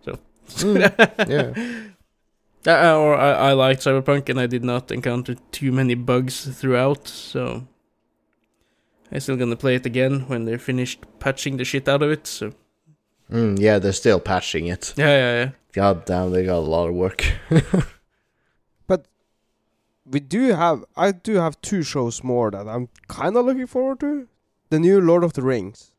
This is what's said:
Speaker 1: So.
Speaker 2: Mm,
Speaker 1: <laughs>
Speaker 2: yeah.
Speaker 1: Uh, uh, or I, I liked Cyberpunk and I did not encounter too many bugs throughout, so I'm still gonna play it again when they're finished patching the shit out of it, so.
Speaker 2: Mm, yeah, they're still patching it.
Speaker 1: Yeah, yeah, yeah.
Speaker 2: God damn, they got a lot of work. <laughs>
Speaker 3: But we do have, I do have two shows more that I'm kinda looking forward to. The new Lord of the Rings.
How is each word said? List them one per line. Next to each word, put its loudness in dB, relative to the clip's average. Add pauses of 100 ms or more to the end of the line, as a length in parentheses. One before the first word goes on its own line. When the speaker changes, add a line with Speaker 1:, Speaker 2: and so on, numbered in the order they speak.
Speaker 1:
So. -12 (280)
Speaker 2:
Mm, 2
Speaker 1:
<laughs> -8
Speaker 2:
yeah. 4
Speaker 1:
Uh, 6
uh, 4
or 4
I, 4 (180)
I 4
liked 2
Cyberpunk 0
and -2
I 0
did -4
not -4
encounter -4 (160)
too -4
many 2
bugs -2 (140)
throughout, 0
so -8 (1400)
I'm -6
still -4
gonna -2
play 0
it -4
again 0
when -6
they're -4
finished -6 (180)
patching -6
the -6
shit -4
out 2
of 0
it, -4
so. -10 (800)
Speaker 2:
Mm, 0
yeah, 6
they're 0
still 4
patching -4
it. -8
Speaker 1:
Yeah, 0
yeah, 4 (100)
yeah. -4 (240)
Speaker 2:
God 2
damn, -2
they 2
got 0
a -2
lot 0
of -4
work. -2 (260)
<laughs> 4 (1200)
Speaker 3:
But -2 (1000)
we -4
do 0
have, 0 (140)
I 2
do -4
have 0
two -2
shows -4
more 0
that -12
I'm -8 (200)
kinda -2
looking 0
forward -4
to. -4 (420)
The 2
new 6
Lord 4
of -2
the -6
Rings. -4